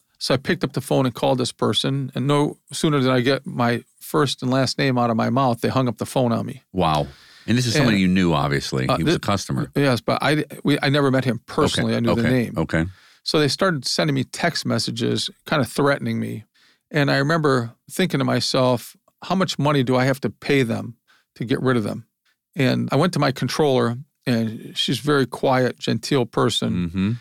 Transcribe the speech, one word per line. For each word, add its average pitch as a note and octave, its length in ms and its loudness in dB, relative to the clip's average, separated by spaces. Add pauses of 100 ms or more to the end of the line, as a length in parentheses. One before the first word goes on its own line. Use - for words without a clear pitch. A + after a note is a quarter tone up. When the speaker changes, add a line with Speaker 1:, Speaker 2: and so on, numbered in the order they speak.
(180)
Speaker 1:
So - 160 0
I - 20 4
picked F3+ 280 -2
up C#3+ 100 -4
the C3 80 -4
phone C#3 240 2
and B2 80 -2
called C3+ 240 0
this B2 140 -2
person, C3 640 -2
and C3 120 -2
no D3 320 2 (140)
sooner D3 280 2
did B2+ 80 4
I B2+ 140 4
get C3+ 240 0
my A#2+ 380 -2 (160)
first D3+ 420 -2
and B2+ 80 -2
last C3 280 0
name C3 200 0
out A#2+ 120 2
of A2+ 60 0
my A#2 140 0
mouth, B2 320 0
they A2+ 80 -6
hung C3 180 0
up A2 80 -4
the A#2+ 100 -6
phone B2 260 0
on A2 120 -2
me. - 180 -12 (100)
Speaker 2:
Wow. D#2 340 0 (400)
And A#2 120 2
this B2 80 -2
is A2+ 60 -2
somebody B2+ 240 2
Speaker 1:
And, G2 60 2
Speaker 2:
you F#2 60 4
knew, F#2 260 4
obviously. C#2+ 540 -2
Speaker 1:
uh, C2 100 2
Speaker 2:
He - 60 -2
was E3 100 2
Speaker 1:
thi-, - 20 0
Speaker 2:
a D3+ 40 -4
customer. - 540 -4
Speaker 1:
yes, C#3 260 2
but - 220 -2
I, D3 220 2 (180)
we, C#3+ 180 2
I C#3+ 100 0
never C#3+ 200 4
met B2+ 140 2
him A#2+ 220 -2
personally. A#2+ 460 0
Speaker 2:
Okay, A#2 40 0
Speaker 1:
I A#2+ 40 0
knew A2+ 140 2
the A#2 60 0
Speaker 2:
okay, A#2 100 2
Speaker 1:
name. A#2 280 0
Speaker 2:
okay. E2 260 0 (400)
Speaker 1:
So D#3+ 160 2
they D3 80 4
started E3 380 0
sending - 280 0
me C3 100 0
text - 420 -4
messages, A#2 600 -2 (180)
kind D#3 140 0
of A#2+ 80 0
threatening C#3 520 -2
me. A2+ 240 -8 (460)
And C#3+ 200 0
I C#3 60 2
remember C3+ 560 0 (180)
thinking E3+ 280 0
to C3+ 60 0
myself, B2+ 720 0 (280)
"How F3+ 100 -2
much F#3 240 0
money C#3+ 240 2
do B2+ 140 2
I B2 80 4
have C3+ 160 0
to A#2 100 -4
pay - 320 0
them A2+ 340 -4 (400)
to - 80 -6
get A2+ 160 -2
rid B2+ 160 2
of A2+ 60 0
them?" G#2+ 220 -6 (500)
And B2 380 0
I C#3 40 2
went F3+ 180 2
to D#3 40 0
my C#3 140 0
controller, B2+ 640 2 (300)
and A2+ 500 -2
she's B2+ 240 -2
a - 20 -14
very C#3 240 2
quiet, B2+ 540 0
genteel B2 460 0
person. B2 440 0 (200)
Speaker 2:
Mm-hmm. F#2+ 300 0